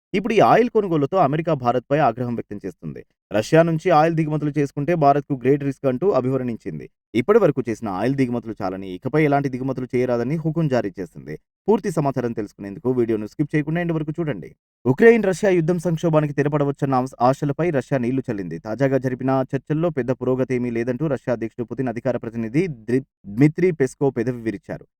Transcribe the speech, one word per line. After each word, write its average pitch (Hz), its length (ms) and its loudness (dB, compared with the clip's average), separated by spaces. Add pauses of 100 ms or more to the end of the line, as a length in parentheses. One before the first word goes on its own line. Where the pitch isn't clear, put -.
(140)
ఇప్పుడు 208 200 -2
ఈ 208 60 4
ఆయిల్ 170 300 6
కొనుగోలుతో 170 480 0
అమెరికా 160 360 0
భారత్పై 123 460 0
ఆగ్రహం 120 360 0
వ్యక్తం 107 240 -8
చేస్తుంది. 80 420 -12 (300)
రష్యా 110 320 4
నుంచి 165 280 -2
ఆయిల్ 160 240 4
దిగుమతులు 151 420 -2
చేసుకుంటే 143 380 -2
భారత్కు 143 400 2
గ్రేట్ 135 280 2
రిస్క్ 139 240 -4
అంటూ 131 240 0
అభివర్ణించింది. 123 720 -2 (300)
ఇప్పటి 202 240 4
వరకు 156 220 2
చేసిన 110 280 -4
ఆయిల్ 107 260 -2
దిగుమతులు 120 420 -2
చాలని, 95 360 -6
ఇకపై 131 300 -2
ఎలాంటి 139 260 2
దిగుమతులు 127 380 -6
చేయరాదని 123 480 0
హుకుం 160 320 -2
జారీ 117 240 0
చేసింది. 78 440 -12 (320)
పూర్తి 208 240 2
సమాచారం 135 420 -2
తెలుసుకునేందుకు 101 580 -6
వీడియోను 113 360 0
స్కిప్ - 240 -4
చేయకుండా 156 300 -2
ఎండ్ 170 120 -2
వరకు 160 180 -4
చూడండి. 135 380 -6 (360)
ఉక్రెయిన్ 220 380 6
రష్యా 190 260 2
యుద్ధం 180 300 2
సంక్షోభానికి 160 540 0
తెరపడవచ్చన్న 143 640 0
ఆశ-, 127 260 -2
ఆశలపై 143 480 2
రష్యా 139 280 0
నీళ్లు 127 240 0
చల్లింది. 92 380 -6
తాజాగా 131 380 -2
జరిపిన 127 340 -2 (160)
చర్చల్లో 156 420 -2
పెద్ద 131 220 -2
పురోగతి 127 440 0
ఏమీ 123 140 -2
లేదంటూ 120 380 -2
రష్యా 127 260 -2
అధ్యక్షుడు 113 320 -6
పుతిన్ 123 280 -4
అధికార 120 240 -2
ప్రతినిధి 117 460 -4 (180)
ద్రి-, 123 220 0 (240)
ద్మిత్రీ 151 440 2
పెస్కోవ్ 135 440 0
పెదవి 120 260 -4
విరిచారు. 101 440 -8 (140)